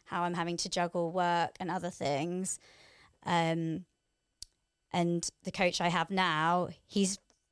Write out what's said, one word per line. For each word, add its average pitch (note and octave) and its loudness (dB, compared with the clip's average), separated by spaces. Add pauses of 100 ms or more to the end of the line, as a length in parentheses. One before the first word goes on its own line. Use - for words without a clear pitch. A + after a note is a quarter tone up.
how F3 -2
I'm F3 0
having E3+ -2
to F3+ -6
juggle F3 -2
work F3 0
and F#3 -4
other F3 -4
things. F3 -2 (640)
Um, E3 0 (1080)
and E3+ 2 (160)
the F#3 -8
coach F3+ 0
I E3+ 2
have E3 0
now, F3 2 (160)
he's G3 0 (320)